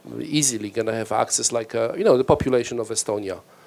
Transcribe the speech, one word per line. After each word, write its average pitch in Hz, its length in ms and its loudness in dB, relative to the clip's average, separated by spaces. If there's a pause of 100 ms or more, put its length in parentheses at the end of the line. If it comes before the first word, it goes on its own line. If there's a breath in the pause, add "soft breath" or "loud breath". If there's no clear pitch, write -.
(200)
easily 135 480 0
gonna 110 240 -2
have 110 200 -4
access 117 380 0
like, 113 220 -4
a, 117 240 0
you 196 80 -2
know, 143 140 8
the 131 60 2
population 123 540 2
of 110 100 -4
Estonia. 104 520 -4 (260 soft breath)